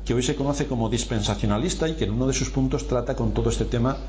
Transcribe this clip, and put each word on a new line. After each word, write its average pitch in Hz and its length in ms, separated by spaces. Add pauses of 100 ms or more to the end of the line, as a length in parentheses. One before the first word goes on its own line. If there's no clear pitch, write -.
que - 80
hoy 123 80
se 143 140
conoce 139 320
como 113 220
dispensacionalista 113 1000
y 160 60
que - 80
en 98 80
uno 127 160
de 135 60
sus - 180
puntos 131 360
trata 123 280
con 113 180
todo 113 160
este 110 160
tema 123 320 (120)